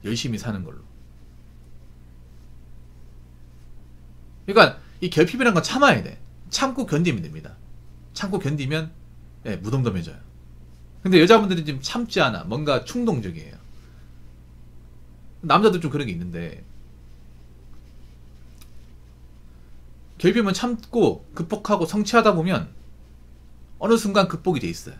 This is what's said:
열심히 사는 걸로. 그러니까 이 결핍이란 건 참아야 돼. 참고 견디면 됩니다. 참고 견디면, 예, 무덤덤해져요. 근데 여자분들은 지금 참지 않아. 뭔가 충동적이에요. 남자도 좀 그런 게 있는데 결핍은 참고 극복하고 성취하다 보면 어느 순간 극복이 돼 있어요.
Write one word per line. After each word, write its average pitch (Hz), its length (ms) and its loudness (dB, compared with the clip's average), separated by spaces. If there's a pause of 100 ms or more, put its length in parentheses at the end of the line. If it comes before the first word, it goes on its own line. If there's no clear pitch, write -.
열심히 113 340 -4
사는 98 260 -6
걸로. - 160 -16 (3750)
그러니까 - 340 6 (200)
이 180 100 -2
결핍이란 233 440 4
건 160 80 4
참아야 254 400 4
돼. - 160 -12 (320)
참고 262 360 -2
견디면 147 360 0
됩니다. 78 340 -14 (560)
참고 196 260 -4
견디면, 151 540 -4 (540)
예, 107 100 -4
무덤덤해져요. 95 600 -2 (840)
근데 185 180 6
여자분들은 185 440 6
지금 143 160 -6
참지 226 400 -4
않아. 107 240 0
뭔가 131 400 -2
충동적이에요. 117 720 -4 (1900)
남자도 180 380 4
좀 160 100 -2
그런 143 160 -2
게 104 60 -6
있는데 85 500 -8 (3500)
결핍은 196 340 2
참고 226 720 0 (100)
극복하고 202 520 -2
성취하다 214 480 4
보면 170 340 0 (1080)
어느 226 180 4
순간 202 320 2
극복이 165 320 -2
돼 - 80 -4
있어요. 82 320 -10